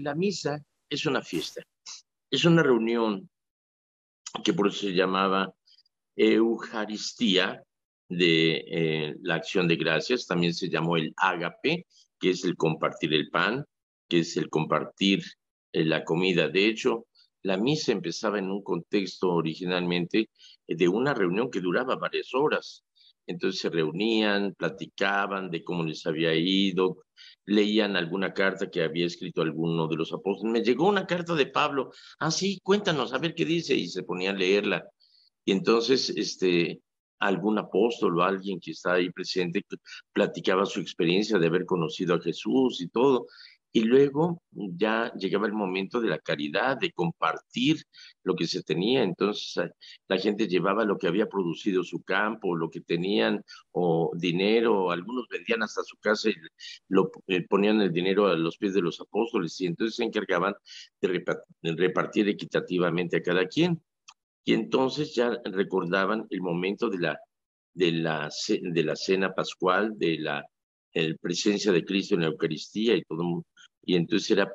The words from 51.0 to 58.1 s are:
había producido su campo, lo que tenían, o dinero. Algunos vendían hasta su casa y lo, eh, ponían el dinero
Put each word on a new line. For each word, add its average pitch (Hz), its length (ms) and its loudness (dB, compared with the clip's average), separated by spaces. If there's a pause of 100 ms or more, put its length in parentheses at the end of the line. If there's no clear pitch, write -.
había 101 180 2
producido 92 560 -2
su 87 220 -8
campo, 101 520 -2
lo 82 140 -2
que 82 120 -12
tenían, 101 600 0 (300)
o 85 440 0
dinero. 95 760 2
Algunos 107 360 -6
vendían 101 360 -4
hasta 95 180 -6
su - 140 -16
casa 107 340 0
y 98 40 0 (540)
lo, 95 220 4 (160)
eh, 92 220 0
ponían 104 320 4
el 98 120 2
dinero 95 360 2